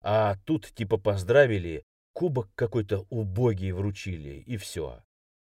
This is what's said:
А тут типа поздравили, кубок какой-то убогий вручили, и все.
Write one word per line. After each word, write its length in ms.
А 340
тут 280
типа 240
поздравили, 840
кубок 420
какой-то 540
убогий 640
вручили, 680
и 180
все. 460